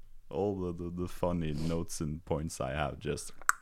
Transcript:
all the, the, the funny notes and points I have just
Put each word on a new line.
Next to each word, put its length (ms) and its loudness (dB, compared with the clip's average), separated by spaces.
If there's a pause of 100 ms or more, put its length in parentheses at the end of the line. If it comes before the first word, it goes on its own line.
(280)
all 320 2
the, 120 0
the, 180 -2
the 180 0
funny 460 2
notes 460 0
and 240 -2
points 360 0
I 120 0
have 260 0
just 340 -2 (300)